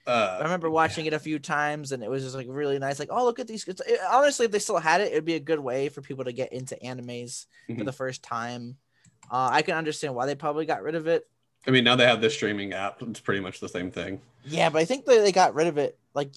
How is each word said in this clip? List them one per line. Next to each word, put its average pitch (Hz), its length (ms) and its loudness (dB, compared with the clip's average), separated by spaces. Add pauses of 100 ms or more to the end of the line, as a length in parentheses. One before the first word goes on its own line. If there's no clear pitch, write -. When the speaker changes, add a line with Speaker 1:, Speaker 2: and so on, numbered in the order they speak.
Speaker 1:
Uh, 107 320 2
Speaker 2:
I 147 60 -2
remember 165 260 -2
watching 160 360 2
it 156 60 -2
a 151 60 0
few 151 220 -6
times, 147 500 -4
and 123 140 -6
it 104 40 -8
was 135 140 -4
just, 131 140 -10
like, 127 120 -10
really 139 300 -2
nice. 139 220 -4
Like, 143 100 -8
"Oh, 247 140 0
look 240 160 0
at 226 80 -10
these." 220 180 -10
It's, 185 140 -10
it, 233 180 0 (100)
honestly, 254 380 4
if 196 60 -2
they 202 80 2
still 202 180 0
had 165 220 4
it, 202 100 0
it'd 156 140 0
be 165 100 0
a 156 60 -2
good 151 180 0
way 135 300 -2
for 143 120 -12
people 131 240 -8
to 127 80 -4
get 123 200 -6
into 131 240 -10
animes 123 720 -10 (200)
for 120 60 -8
Speaker 1:
Mm-hmm. 104 140 -4
Speaker 2:
the 131 60 -2
first 131 300 -8
time. 120 540 -8 (560)
Uh, 127 180 2
I 151 120 6
can 175 120 -2
understand 151 400 -4
why 120 120 0
they 143 100 -2
probably 151 280 -2
got 139 200 -2
rid 156 100 -4
of 160 140 -4
it. - 200 2 (380)
Speaker 1:
I 131 60 2
mean, 123 120 6
now 120 120 6
they 123 100 8
have 117 140 6
this - 140 4
streaming 101 380 -2
app. 95 300 -6
It's 107 180 -10
pretty 98 200 0
much 92 200 -8
the 92 80 -8
same 90 220 -6
thing. 90 300 -8 (240)
Speaker 2:
Yeah, 165 260 0
but 156 100 2
I 165 60 2
think 269 180 -2
they, 247 140 8
they 202 140 6
got 170 220 6
rid 156 120 2
of 156 100 0
it, 143 220 0 (160)
like, 139 220 -2